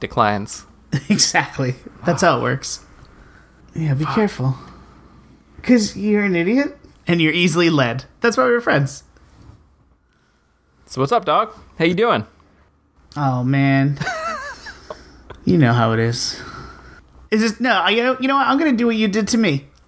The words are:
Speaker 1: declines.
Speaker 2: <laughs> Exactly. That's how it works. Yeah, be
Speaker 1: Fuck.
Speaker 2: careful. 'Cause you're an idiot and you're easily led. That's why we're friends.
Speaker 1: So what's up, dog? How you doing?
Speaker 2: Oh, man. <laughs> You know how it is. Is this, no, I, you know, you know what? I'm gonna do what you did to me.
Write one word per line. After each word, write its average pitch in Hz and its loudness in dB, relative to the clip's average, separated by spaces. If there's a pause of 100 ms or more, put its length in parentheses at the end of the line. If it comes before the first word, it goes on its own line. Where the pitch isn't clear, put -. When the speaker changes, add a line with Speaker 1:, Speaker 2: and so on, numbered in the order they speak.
Speaker 1:
declines. 104 -2 (220)
Speaker 2:
<laughs> - -6
Exactly. 139 0 (320)
That's 170 0
how 156 4
it 120 -2
works. 127 -4 (920)
Yeah, 156 -2
be 147 -2
Speaker 1:
Fuck. - -6
Speaker 2:
careful. 135 0 (1040)
'Cause 226 2
you're 208 0
an 185 0
idiot 226 0 (300)
and 170 2
you're 156 2
easily 170 2
led. 127 0 (160)
That's 233 2
why 254 2
we're 240 2
friends. 143 -2 (1800)
Speaker 1:
So - -8
what's 135 0
up, 233 0
dog? 190 0 (240)
How 165 2
you 175 2
doing? 180 0 (880)
Speaker 2:
Oh, 131 0
man. 139 2
<laughs> 784 -4 (1400)
You 127 2
know 120 4
how 117 2
it 113 0
is. 117 -4 (920)
Is 214 2
this, 220 0
no, 240 0
I, 185 2
you 226 2
know, 254 0
you 254 0
know 277 2
what? 269 2
I'm 269 2
gonna 302 2
do 233 0
what 226 0
you 220 0
did 202 -2
to - 0
me. 151 0 (220)